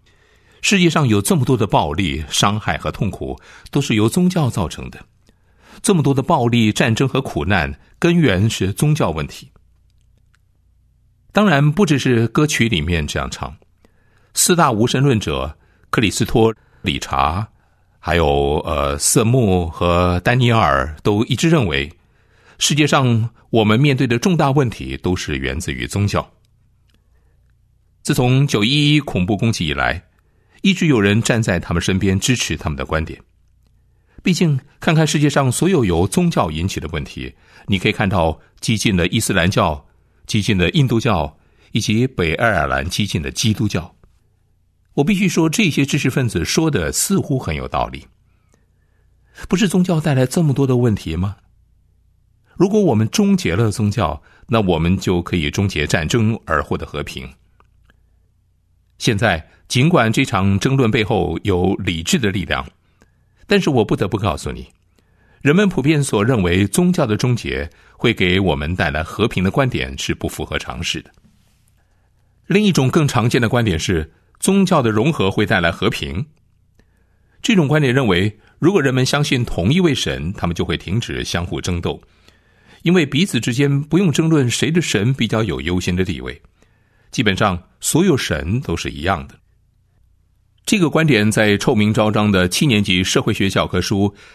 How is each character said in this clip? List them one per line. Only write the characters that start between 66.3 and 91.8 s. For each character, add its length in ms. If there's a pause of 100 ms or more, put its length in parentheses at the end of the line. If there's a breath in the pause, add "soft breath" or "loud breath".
为 220
宗 280
教 120
的 120
终 180
结 340 (280 soft breath)
会 160
给 260
我 160
们 180
带 160
来 140
和 240
平 160
的 80
观 180
点 280
是 180
不 140
符 160
合 120
常 240
识 200
的。 100 (1400)
另 160
一 80
种 180
更 160
常 240
见 120
的 80
观 160
点 120
是， 360 (260 soft breath)
宗 260
教 160
的 80
融 220
合 180
会 160
带 140
来 100
和 200
平。 360 (1160)
这 120
种 140
观 140
点 120
认 140
为， 320 (200 soft breath)
如 120
果 100
人 140
们 100
相 160
信 220
同 300
一 80
位 120
神， 380
他 160
们 80
就 80
会 140
停 240
止 200
相 240
互 140
争 220
斗， 200 (840 soft breath)
因 100
为 120
彼 200
此 160
之 120
间 280
不 160
用 120
争 200
论 200
谁 220
的 100
神 320
比 140
较 160
有 160
优 220
先 120
的 120
地 160
位， 200 (720)
基 120
本 120
上 260 (180)
所 260
有 100
神 460
都 140
是 140
一 120
样 260
的。 80 (1300)
这 140
个 100
观 160
点 260
在 260
臭 180
名 180